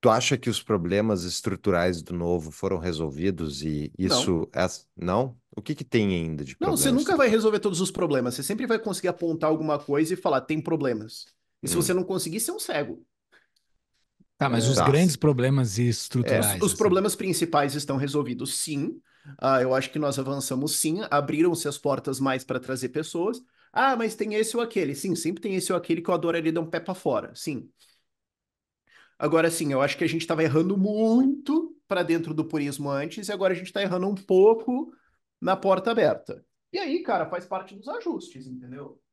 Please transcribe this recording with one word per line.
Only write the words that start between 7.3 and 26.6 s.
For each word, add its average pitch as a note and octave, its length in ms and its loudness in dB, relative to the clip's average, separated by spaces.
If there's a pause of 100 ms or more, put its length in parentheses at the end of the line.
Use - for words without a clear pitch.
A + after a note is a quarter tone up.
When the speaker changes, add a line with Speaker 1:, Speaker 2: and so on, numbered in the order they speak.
Speaker 2:
resolver A3 300 2
todos G3 200 0
os F#3+ 100 0
problemas. C3 440 0
Você C#3+ 80 -8
sempre A3 240 -4
vai A3+ 120 0
conseguir F#3+ 300 -4
apontar E3 420 0
alguma D#3 280 0
coisa D3+ 360 0
e - 20 -8
falar, C#3+ 260 2
"Tem D#3 180 -2
problemas." B2+ 680 -2 (360)
E - 60 -6
se F3 80 0
Speaker 1:
Hum. E3+ 60 2
Speaker 2:
você D3+ 100 2
não F3+ 120 2
conseguir, F3+ 360 -4
você C#4 100 -4
é F#4 40 -4
um A4 60 -8
cego. - 440 -6 (1300)
Speaker 3:
Tá, C#3+ 120 0
mas A#2 180 2
Speaker 2:
É. B2+ 40 4
Speaker 3:
os C3 60 4
Speaker 1:
Tá. E2 100 4
Speaker 3:
grandes D3+ 300 6
problemas C3 600 2
Speaker 2:
É, A#2+ 40 2
Speaker 3:
estruturais, A#2 800 0
Speaker 2:
os G3+ 60 2
Speaker 3:
assim. - 80 0
Speaker 2:
problemas G3+ 400 2
principais D#3+ 580 0
estão C#3+ 220 -4
resolvidos, C3+ 600 -2
sim. D3 440 -4 (360)
Ah, C3 240 4
eu C3 140 2
acho C3 160 0
que - 80 -6
nós C#3+ 180 0
avançamos, C3+ 600 -4
sim. D#3+ 240 0 (100)
Abriram-se D3+ 560 2
as C#3+ 100 -4
portas C3+ 440 -2
mais C3 240 0
pra B2+ 160 -4
trazer B2+ 300 -6
pessoas. E3+ 520 -4 (300)
Ah, C4 240 4
mas A3 180 -2
tem G#3 200 -4
esse A3 220 0
ou A#3 60 0
aquele. G3 320 -2
Sim, E3 220 -2
sempre E3+ 260 -4
tem G3 140 -2
esse F#3 160 -2
ou F3+ 40 2
aquele E3+ 240 0
que E3+ 80 -6
eu F#3 60 2
adoraria E3 380 0
dar E3 80 0